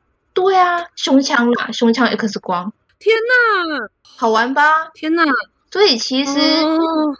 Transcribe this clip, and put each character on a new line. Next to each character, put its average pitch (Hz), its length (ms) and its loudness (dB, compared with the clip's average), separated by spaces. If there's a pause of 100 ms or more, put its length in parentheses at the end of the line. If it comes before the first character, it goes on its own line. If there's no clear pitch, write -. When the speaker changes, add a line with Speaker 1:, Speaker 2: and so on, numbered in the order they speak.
(340)
Speaker 1:
对 381 220 2
啊， 349 300 2 (100)
胸 - 260 2
腔 254 300 0
啦， 233 200 -4
胸 226 200 2
腔 233 140 0
X 214 340 -4
光。 180 320 -8 (280)
Speaker 2:
天 440 180 2
哪！ 415 720 0 (280)
Speaker 1:
好 240 120 0
玩 226 240 0
吧？ 311 400 2
Speaker 2:
天 311 220 -4
哪！ 339 80 2 (480)
Speaker 1:
所 381 120 0
以 302 140 2
其 262 280 -2
实， 277 140 -4
Speaker 2:
哦。 320 800 0